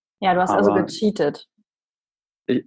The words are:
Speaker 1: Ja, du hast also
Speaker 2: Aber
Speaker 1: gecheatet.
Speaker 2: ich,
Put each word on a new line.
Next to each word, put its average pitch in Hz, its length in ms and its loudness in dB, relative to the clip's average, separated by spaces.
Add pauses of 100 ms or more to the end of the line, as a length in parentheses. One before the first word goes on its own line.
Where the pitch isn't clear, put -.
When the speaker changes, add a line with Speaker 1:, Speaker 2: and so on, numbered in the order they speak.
(200)
Speaker 1:
Ja, 185 140 2
du 180 80 0
hast 185 80 -2
also 202 220 2
Speaker 2:
Aber 196 120 0
Speaker 1:
gecheatet. 165 600 -2 (1040)
Speaker 2:
ich, 127 180 0